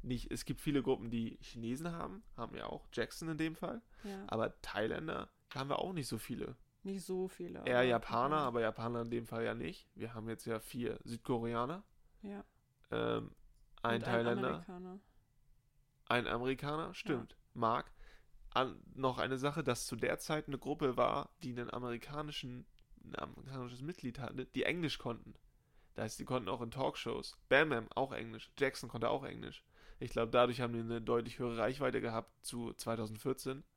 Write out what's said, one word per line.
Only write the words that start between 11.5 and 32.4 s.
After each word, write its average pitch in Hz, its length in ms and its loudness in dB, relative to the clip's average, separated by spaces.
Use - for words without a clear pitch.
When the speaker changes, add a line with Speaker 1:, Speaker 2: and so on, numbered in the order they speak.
Speaker 2:
Ja. 202 220 -10
Speaker 1:
ähm, 117 60 0
ein 117 260 2
Speaker 2:
Und - 80 -10
ein 117 180 2
Speaker 1:
Thailänder. 120 480 2
Speaker 2:
Amerikaner. 180 500 -8
Speaker 1:
Ein 120 200 4
Amerikaner, 143 680 -2
stimmt. 120 380 -2
Speaker 2:
Ja. - 60 -20
Speaker 1:
Mark. 113 360 2
An, 123 280 4
noch 127 240 2
eine 127 220 2
Sache, 147 240 2
dass 123 240 2
zu 117 80 -4
der 120 240 2
Zeit 156 280 -2
eine 135 120 -4
Gruppe 139 380 2
war, 127 320 4
die 127 80 -6
einen 120 240 -4
amerikanischen, 123 920 -6
ein - 140 -8
amerikanisches 123 640 -8
Mitglied 139 380 -6
hatte, 127 260 -6
die - 180 -2
Englisch 160 360 2
konnten. 113 340 -6
Das - 100 -2
heißt, - 140 -6
die - 60 -6
konnten 123 220 0
auch 120 140 0
in 117 100 -4
Talkshows. - 640 -2
Bam 151 200 10
Bam, 117 260 2
auch 135 180 2
Englisch. 110 440 -8
Jackson 135 320 2
konnte 117 200 0
auch 143 160 2
Englisch. - 380 -8
Ich 123 120 -4
glaub, 113 200 2
dadurch 123 300 6
haben 120 120 0
die 117 60 0
eine 113 220 -2
deutlich 113 380 0
höhere 120 180 0
Reichweite 127 440 2
gehabt 113 280 -2